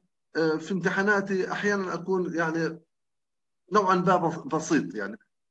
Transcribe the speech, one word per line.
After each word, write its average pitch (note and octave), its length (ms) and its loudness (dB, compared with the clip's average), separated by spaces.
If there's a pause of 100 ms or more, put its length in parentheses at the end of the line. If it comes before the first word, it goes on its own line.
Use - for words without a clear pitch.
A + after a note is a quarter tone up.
(360)
آه، D#3+ 200 2
في E3 160 -8
امتحاناتي G3 800 0
أحيانًا G3 420 -2
أكون E3+ 400 -2
يعني E3 460 -2 (920)
نوعًا F#3+ 220 4
ما F3+ 220 4
بس-، E3+ 220 0
بسيط D#3 560 -2
يعني، G#2 240 -8 (320)